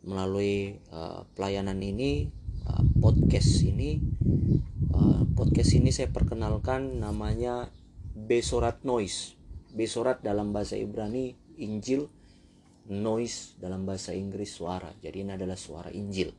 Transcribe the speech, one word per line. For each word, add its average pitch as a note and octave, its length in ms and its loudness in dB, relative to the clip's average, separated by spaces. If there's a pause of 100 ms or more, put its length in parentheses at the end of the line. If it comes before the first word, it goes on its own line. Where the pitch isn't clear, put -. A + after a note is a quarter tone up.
melalui, G2 800 -2
eh, F2 400 -12 (160)
pelayanan G2 480 -2
ini, B2+ 480 -2 (320)
eh, - 200 2 (120)
podcast - 640 6
ini. D3 400 2 (960)
Eh, - 260 6 (140)
podcast - 400 6
ini B2+ 160 6
saya C3 160 -2
perkenalkan A#2+ 880 0
namanya A2+ 720 -2 (480)
Besorat A#2 720 0
Noise. A#2 480 -4 (400)
Besorat A#2 480 -2
dalam G#2 320 -2
bahasa G#2 240 -4
Ibrani A2 560 -6 (240)
Injil, A#2+ 480 -4 (800)
Noise A2 720 -4
dalam F#2+ 240 -6
bahasa F#2+ 320 -6
Inggris G2 320 -6
suara. F2+ 480 -8
Jadi F#2+ 320 -10
ini F#2+ 80 -8
adalah F#2 240 -6
suara E2 320 -14
Injil. F#2+ 460 -4